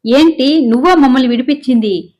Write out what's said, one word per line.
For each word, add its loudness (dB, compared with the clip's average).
ఏంటి, 0
నువ్వా 0
మమ్మల్ని 2
విడిపించింది? -4